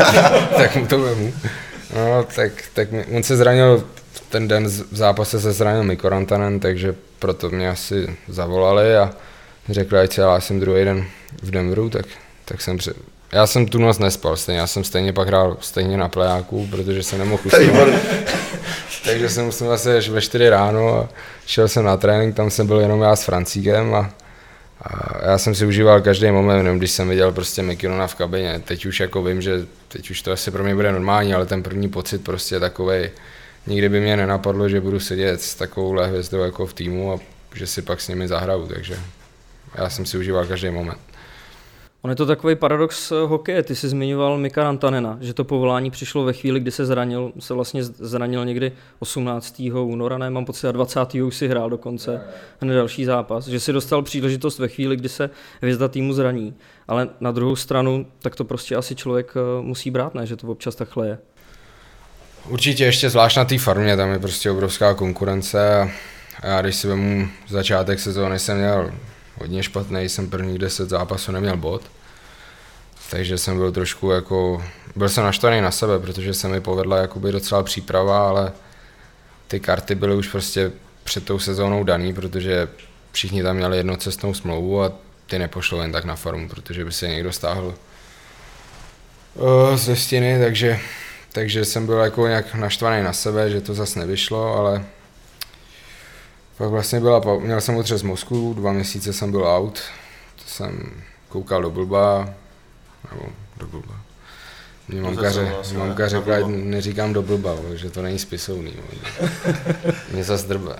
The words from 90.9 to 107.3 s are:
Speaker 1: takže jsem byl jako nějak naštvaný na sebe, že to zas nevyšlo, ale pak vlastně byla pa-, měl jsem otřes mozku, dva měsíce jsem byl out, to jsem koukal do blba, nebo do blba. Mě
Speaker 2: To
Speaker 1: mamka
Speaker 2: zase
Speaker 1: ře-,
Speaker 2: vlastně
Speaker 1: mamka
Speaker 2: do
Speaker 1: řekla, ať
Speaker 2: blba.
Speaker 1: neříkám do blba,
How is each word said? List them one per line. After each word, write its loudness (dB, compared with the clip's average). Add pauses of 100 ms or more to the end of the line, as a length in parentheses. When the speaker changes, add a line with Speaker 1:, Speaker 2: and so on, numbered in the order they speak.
Speaker 1:
takže -2
jsem -2
byl 2
jako 2
nějak -2
naštvaný 0
na -2
sebe, 0
že -2
to -6
zas -4
nevyšlo, -2
ale 0 (1700)
pak -4
vlastně -2
byla 6
pa-, 2
měl -2
jsem -2
otřes -2
mozku, -4
dva -2
měsíce -4
jsem -4
byl 0
out, 2 (600)
to -20
jsem -10 (380)
koukal -2
do -2
blba, 0 (800)
nebo -12 (320)
do -14
blba. -14 (920)
Mě -8
Speaker 2:
To -4
Speaker 1:
mamka -4
Speaker 2:
zase 0
Speaker 1:
ře-, -2
Speaker 2:
vlastně -8
Speaker 1:
mamka -2
Speaker 2:
do 0
Speaker 1:
řekla, 0
ať 2
Speaker 2:
blba. -2
Speaker 1:
neříkám -2
do 2
blba, -2